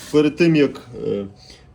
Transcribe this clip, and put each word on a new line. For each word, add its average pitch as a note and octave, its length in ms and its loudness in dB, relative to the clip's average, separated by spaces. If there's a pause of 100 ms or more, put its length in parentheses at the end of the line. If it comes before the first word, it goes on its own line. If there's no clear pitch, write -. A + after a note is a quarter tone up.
(120)
перед D3+ 240 2
тим, E3+ 200 2
як, C#3 320 0 (180)
е, G2+ 200 -4 (480)